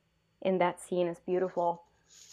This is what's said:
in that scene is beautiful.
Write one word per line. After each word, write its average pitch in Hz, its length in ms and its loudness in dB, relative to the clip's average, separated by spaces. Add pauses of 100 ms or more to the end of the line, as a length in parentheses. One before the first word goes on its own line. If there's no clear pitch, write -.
(420)
in 190 180 0
that 175 200 2
scene 180 280 -2
is 170 120 -6
beautiful. 180 640 -2 (500)